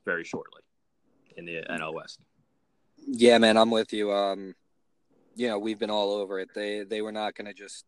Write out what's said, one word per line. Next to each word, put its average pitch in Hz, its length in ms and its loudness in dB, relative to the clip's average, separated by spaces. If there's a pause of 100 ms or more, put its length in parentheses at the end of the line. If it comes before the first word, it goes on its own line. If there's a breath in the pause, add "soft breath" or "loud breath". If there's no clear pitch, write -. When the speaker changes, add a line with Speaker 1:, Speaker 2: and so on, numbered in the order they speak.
Speaker 1:
very 87 180 -2
shortly - 380 -12 (760)
in 87 100 -14
the 82 240 -10
N 85 120 -6
L 80 120 -6
West. 78 260 -12 (880)
Speaker 2:
Yeah, 120 320 6
man, 110 180 6
I'm 113 140 6
with 113 200 0
you. 104 200 -2
Um, 98 420 -2 (840)
you 123 120 -2
know, 110 100 -2
we've 104 220 -4
been 107 100 -2
all 104 220 2
over 101 280 -4
it. 92 140 -8
They, 104 300 -6
they 107 180 -6
were 107 100 -6
not 107 240 -4
gonna 104 180 -12
just 101 340 -18